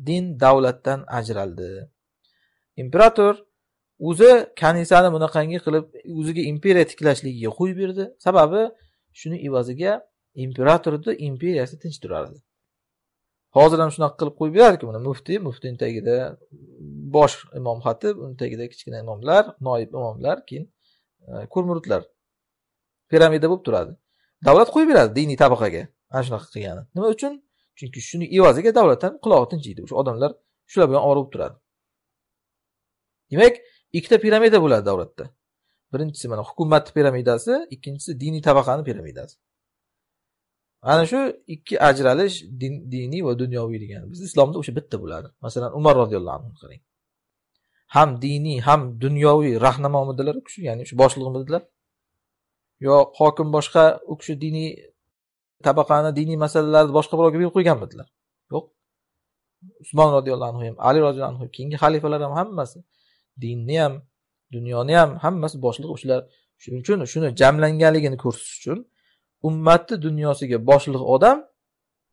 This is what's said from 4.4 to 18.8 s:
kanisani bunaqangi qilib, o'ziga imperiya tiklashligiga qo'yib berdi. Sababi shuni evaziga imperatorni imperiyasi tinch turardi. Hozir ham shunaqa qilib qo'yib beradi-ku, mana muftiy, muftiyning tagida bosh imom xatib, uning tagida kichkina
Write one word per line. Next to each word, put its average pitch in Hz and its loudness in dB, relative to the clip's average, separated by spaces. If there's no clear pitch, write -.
kanisani 170 4
bunaqangi 160 -2
qilib, 156 -2
o'ziga 160 -6
imperiya 156 2
tiklashligiga 131 -4
qo'yib 185 -4
berdi. 190 -6
Sababi 185 2
shuni 165 -10
evaziga 135 -4
imperatorni 151 0
imperiyasi 147 -6
tinch 160 -14
turardi. 78 -10
Hozir 160 6
ham 160 0
shunaqa 147 -4
qilib 147 -6
qo'yib 156 -6
beradi-ku, 208 6
mana 110 -10
muftiy, 135 -8
muftiyning 127 -12
tagida 117 -4
bosh 147 4
imom 120 -8
xatib, 208 -4
uning 135 -16
tagida 120 -10
kichkina 120 -16